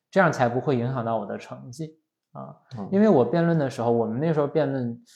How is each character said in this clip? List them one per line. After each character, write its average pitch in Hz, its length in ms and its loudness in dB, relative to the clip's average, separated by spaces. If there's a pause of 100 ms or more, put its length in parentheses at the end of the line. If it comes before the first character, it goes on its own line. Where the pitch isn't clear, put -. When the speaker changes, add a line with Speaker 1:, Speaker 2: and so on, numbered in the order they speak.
(100)
Speaker 1:
这 185 100 2
样 175 100 4
才 131 200 0
不 127 100 -2
会 139 160 0
影 120 160 -2
响 131 100 -4
到 113 140 -2
我 107 80 -6
的 110 140 -8
成 131 320 -16
绩 156 280 -12 (340)
啊。 143 220 -16 (220)
Speaker 2:
嗯。 107 160 -10
Speaker 1:
因 196 80 4
为 220 80 6
我 147 160 6
辩 170 180 0
论 170 140 2
的 139 140 0
时 127 100 -8
候， 117 100 0
我 117 140 2
们 110 160 -4
那 160 140 0
时 151 60 2
候 143 60 0
辩 139 240 -2
论 123 320 -6 (140)